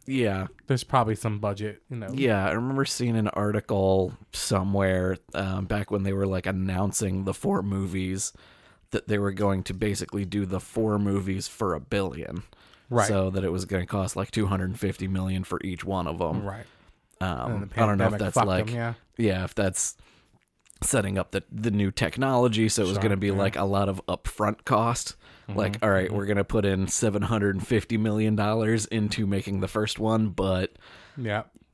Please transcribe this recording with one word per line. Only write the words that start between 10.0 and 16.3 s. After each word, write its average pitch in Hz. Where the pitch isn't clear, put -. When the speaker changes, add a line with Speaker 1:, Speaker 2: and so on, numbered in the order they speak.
Speaker 1:
do 98
the 92
four 107
movies 98
for 98
a 76
billion. 87
Speaker 2:
Right. 117
Speaker 1:
So 95
that 95
it 87
was 92
gonna 90
cost, 95
like, 95
two 107
hundred 92
fifty 98
million 92
for -
each 90
one 92
of 82
'em. 90